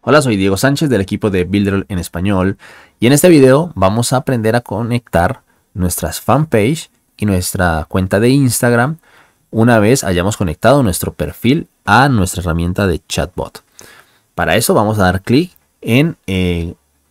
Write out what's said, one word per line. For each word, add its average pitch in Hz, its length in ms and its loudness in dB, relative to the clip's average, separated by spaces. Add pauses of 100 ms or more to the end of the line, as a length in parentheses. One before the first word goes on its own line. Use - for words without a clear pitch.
Hola, 143 200 2
soy 120 140 0
Diego 98 200 0
Sánchez 139 320 0
del 113 120 2
equipo 101 300 -2
de 92 140 -2
Builderall 98 440 -2
en 95 100 -6
español 92 600 -2 (400)
y 107 80 0
en 123 60 4
este 147 160 4
video 147 460 4
vamos 101 380 0
a 131 40 0
aprender 117 400 -2
a 123 40 0
conectar 117 840 -4 (320)
nuestras 90 460 -4
fanpage 131 720 0 (260)
y 104 100 -4
nuestra 90 640 -2
cuenta 95 320 -2
de 120 100 2
Instagram 127 680 0 (520)
una 113 300 4
vez 113 240 2
hayamos 92 320 -2
conectado 110 460 2
nuestro 98 300 -2
perfil 117 540 -2 (180)
a 120 240 4
nuestra 98 320 0
herramienta 87 460 -2
de 82 220 -2
chatbot. - 560 -8 (720)
Para 85 200 0
eso 117 180 0
vamos 107 240 0
a 101 40 2
dar 90 200 0
clic 151 280 0 (300)
en, 139 360 0 (120)
eh, 90 460 -2 (360)